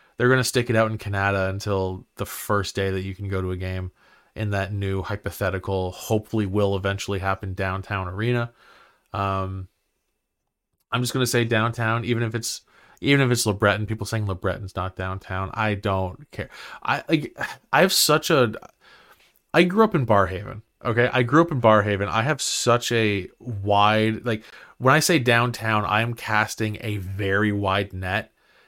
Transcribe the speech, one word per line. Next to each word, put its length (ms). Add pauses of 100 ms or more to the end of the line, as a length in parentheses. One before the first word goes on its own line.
(180)
they're 100
gonna 160
stick 240
it 80
out 140
in 80
Canada 500
until 560 (120)
the 100
first 500
day 140
that 100
you 140
can 140
go 120
to 100
a 60
game 360 (420)
in 140
that 240
new 300
hypothetical, 880
hopefully 560
will 280
eventually 440
happen 340
downtown 560
arena. 420 (600)
Um, 560 (1200)
I'm 120
just 100
gonna 140
say 180
downtown, 600
even 160
if 120
it's, 280 (400)
even 180
if 100
it's 140
LeBreton, 420
people 200
saying 200
LeBreton's 480
not 220
downtown. 560
I 220
don't 560
care. 180 (340)
I, 280
like, 280 (360)
I 80
have 100
such 380
a, 240 (1000)
I 120
grew 200
up 100
in 120
Barrhaven, 560 (200)
okay? 300
I 120
grew 180
up 100
in 80
Barrhaven. 480
I 140
have 180
such 500
a 380 (100)
wide, 840
like, 200 (340)
when 160
I 60
say 180
downtown, 680
I 160
am 140
casting 640
a 160
very 560
wide 400
net. 400 (360)